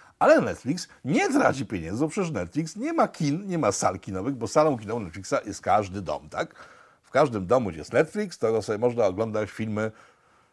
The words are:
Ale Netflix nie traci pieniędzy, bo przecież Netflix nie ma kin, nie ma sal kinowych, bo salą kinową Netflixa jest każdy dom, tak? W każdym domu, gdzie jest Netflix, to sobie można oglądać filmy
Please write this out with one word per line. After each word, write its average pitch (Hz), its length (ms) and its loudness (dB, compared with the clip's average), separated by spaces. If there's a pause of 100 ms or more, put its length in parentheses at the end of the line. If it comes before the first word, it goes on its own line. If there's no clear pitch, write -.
(200)
Ale 277 220 8
Netflix 123 460 -4 (180)
nie 294 240 2
traci 254 360 2
pieniędzy, 90 340 -6
bo 156 80 0
przecież 170 240 -4
Netflix 107 440 -4
nie 277 180 -4
ma 262 140 2
kin, 160 400 -2
nie 175 100 -2
ma 117 140 2
sal 98 280 0
kinowych, 104 360 -6
bo 113 120 -6
salą 151 300 4
kinową 110 220 -6
Netflixa 98 360 -6 (100)
jest 98 160 -10
każdy 98 400 0
dom, 76 280 -6
tak? - 260 -6 (480)
W - 80 -20
każdym 120 360 2
domu, 120 220 4
gdzie 80 100 -8
jest - 140 -12
Netflix, 165 440 0
to 113 240 2
sobie 104 160 -2
można 117 280 2
oglądać 107 460 -2
filmy 110 400 -4 (600)